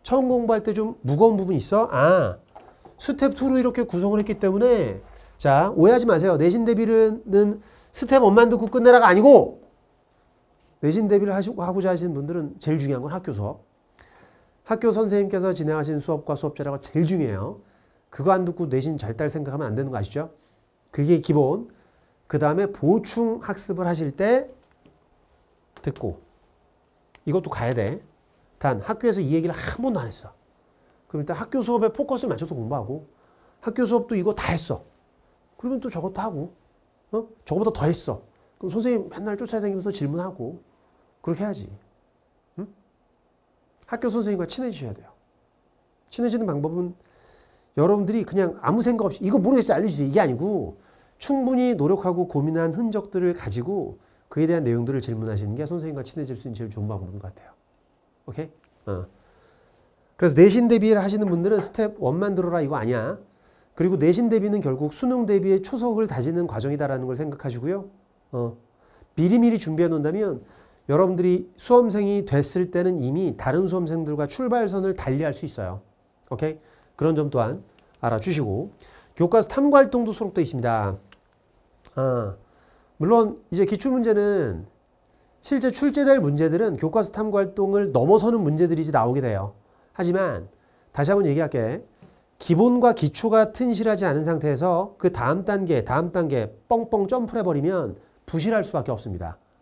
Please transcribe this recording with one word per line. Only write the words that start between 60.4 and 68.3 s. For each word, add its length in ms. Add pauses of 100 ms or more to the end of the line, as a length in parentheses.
대비를 340
하시는 240
분들은 360
스텝 380
원만 360
들어라 260
이거 140
아니야. 420 (580)
그리고 200
내신 320
대비는 320
결국 340
수능 320
대비의 380
초석을 440
다지는 400
과정이다라는 600
걸 80
생각하시고요. 760 (440)